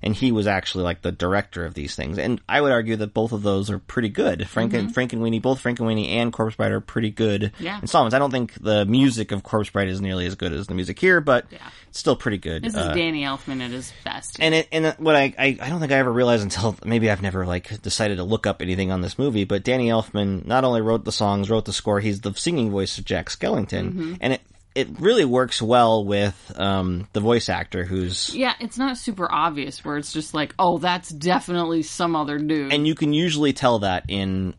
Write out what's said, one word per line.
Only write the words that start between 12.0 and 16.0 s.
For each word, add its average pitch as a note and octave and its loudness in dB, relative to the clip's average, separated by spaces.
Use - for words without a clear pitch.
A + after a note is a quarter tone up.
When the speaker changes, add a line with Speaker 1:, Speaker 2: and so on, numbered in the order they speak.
Speaker 1:
pretty G#2 -2
good. E2 -4
Speaker 2:
This A3+ -4
is - -2
Speaker 1:
Uh, - 0
Speaker 2:
Danny E3 -2
Elfman C3+ -6
at B2 -8
his B2+ -10
best. - -10
Speaker 1:
and D#3+ 4
it, D#3+ 2
and D#3+ 0
what D#3 4
I, C#3 2
I, C3+ 2
I B2+ -6
don't E3+ -2
think C#3+ 0
I C3+ 4
ever B2+ 2